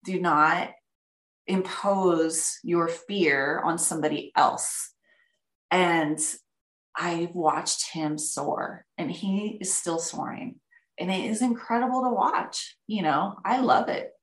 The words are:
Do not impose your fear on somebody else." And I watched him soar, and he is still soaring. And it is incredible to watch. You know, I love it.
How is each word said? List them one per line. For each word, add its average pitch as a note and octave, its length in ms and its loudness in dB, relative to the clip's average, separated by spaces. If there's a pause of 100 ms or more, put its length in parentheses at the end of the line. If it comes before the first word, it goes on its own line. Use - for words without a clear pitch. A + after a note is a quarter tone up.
Do F#3 140 -2
not E3 520 4 (760)
impose F#3 1160 2
your E3+ 240 2
fear D#3 720 0
on E3+ 180 0
somebody D3+ 580 -2
else." - 580 0 (760)
And E3 500 4 (760)
I E3+ 380 -2
watched D#3+ 580 0
him D3+ 260 -2
soar, - 680 -6 (120)
and - 140 -4
he G#3 480 -2
is F#3+ 140 -4
still E3+ 260 -2
soaring. - 600 -8 (400)
And F3+ 100 -4
it F#3 160 -2
is A3 160 -2
incredible B3 640 0
to B3+ 60 2
watch. - 680 -2 (100)
You G#3 140 -2
know, E3 420 0
I A#3+ 160 2
love - 300 4
it. - 220 -4 (120)